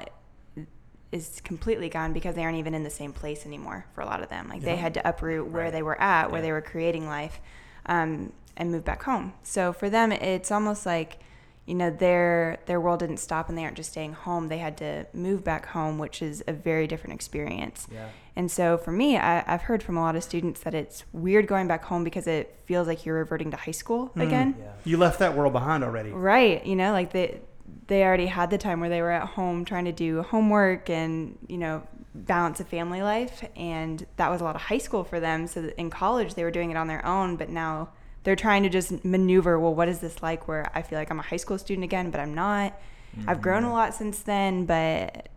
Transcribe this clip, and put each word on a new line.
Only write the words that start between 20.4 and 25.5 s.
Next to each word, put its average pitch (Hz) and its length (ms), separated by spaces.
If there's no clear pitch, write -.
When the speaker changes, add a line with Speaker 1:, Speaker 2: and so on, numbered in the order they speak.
Speaker 1:
that 156 140
it's - 380
weird 190 340
going 190 200
back 165 180
home 175 180
because 170 240
it 156 380
feels 180 220
like 165 180
you're 160 100
reverting 160 360
to 143 60
high - 140
school 240 440
Speaker 2:
Mm. 160 120
Speaker 1:
again. 262 320
Speaker 3:
Yeah. - 60
Speaker 2:
You 165 140
left 175 220
that 170 160
world 143 180